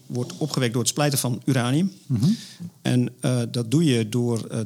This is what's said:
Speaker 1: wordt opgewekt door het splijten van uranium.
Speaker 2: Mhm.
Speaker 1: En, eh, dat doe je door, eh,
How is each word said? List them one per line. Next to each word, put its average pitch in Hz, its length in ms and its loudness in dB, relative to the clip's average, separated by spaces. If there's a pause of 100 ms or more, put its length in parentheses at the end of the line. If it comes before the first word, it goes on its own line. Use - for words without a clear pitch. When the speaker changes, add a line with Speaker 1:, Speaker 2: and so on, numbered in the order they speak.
Speaker 1:
wordt 123 320 -6
opgewekt 135 360 -2
door 123 80 0
het 113 100 0
splijten 147 280 0
van 127 260 -2
uranium. 135 460 2 (160)
Speaker 2:
Mhm. 127 220 2 (520)
Speaker 1:
En, 123 280 2 (100)
eh, 127 220 0 (100)
dat 117 200 -4
doe 156 120 4
je 120 260 4
door, 120 360 -2
eh, - 200 -6